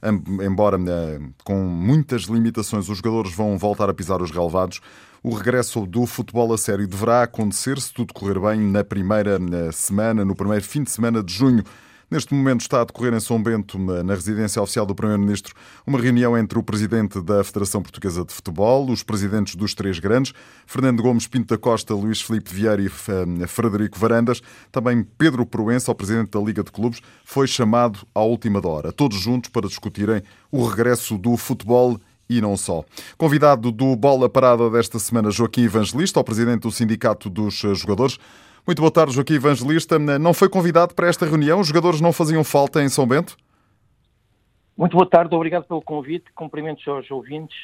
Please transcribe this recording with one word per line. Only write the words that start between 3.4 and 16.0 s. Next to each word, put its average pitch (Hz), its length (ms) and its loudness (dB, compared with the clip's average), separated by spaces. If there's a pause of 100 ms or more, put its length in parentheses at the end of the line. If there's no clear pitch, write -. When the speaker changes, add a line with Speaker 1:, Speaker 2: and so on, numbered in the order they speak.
Speaker 1:
voltar 104 280 0
a 95 60 0
pisar 90 300 -4
os 85 80 -6
relevados. 87 500 -2 (400)
O 120 140 -4
regresso 113 500 -2
do 117 220 -2
futebol 117 440 -2
a 113 60 0
sério 101 300 -2
deverá 113 340 2
acontecer, 120 580 -2
se - 140 -10
tudo - 180 -6
correr 98 280 -4
bem, 107 200 0
na 101 240 2
primeira, 101 540 0
eh, 87 340 -4
semana, 107 540 -2
no 95 100 0
primeiro 101 300 -2
fim 147 160 -4
de 123 80 -4
semana 113 320 -2
de 87 100 -8
junho. 117 320 4 (460)
Neste 147 260 -2
momento 135 260 0
está 131 200 0
a 117 40 2
decorrer 117 300 -2
em 110 40 0
São 113 220 -2
Bento, 104 380 -2
na, 92 240 -2
na 92 100 0
residência 104 480 -2
oficial 104 240 -2
do 95 80 -4
Primeiro-Ministro, 104 600 -2 (320)
uma 139 120 0
reunião 120 380 2